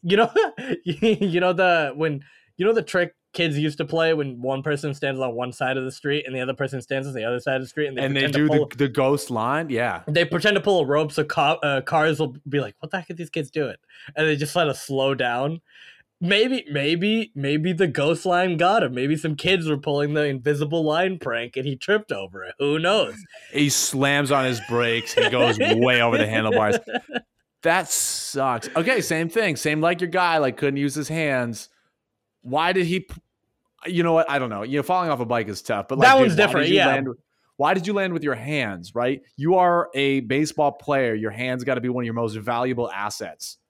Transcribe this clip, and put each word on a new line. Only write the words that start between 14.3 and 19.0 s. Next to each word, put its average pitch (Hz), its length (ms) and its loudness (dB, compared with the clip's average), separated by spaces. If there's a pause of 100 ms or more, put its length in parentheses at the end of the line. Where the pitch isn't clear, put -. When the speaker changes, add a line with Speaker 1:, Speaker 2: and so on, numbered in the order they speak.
Speaker 1:
just 143 220 -4
let 165 100 4
us 131 140 -4
slow 135 340 0
down. 127 460 -2 (600)
Maybe, 214 480 2
maybe, 170 640 0
maybe 151 380 -2
the 180 160 2
ghost 151 380 0
line 180 320 2
got 185 260 4
him. 127 100 -2
Maybe 139 220 0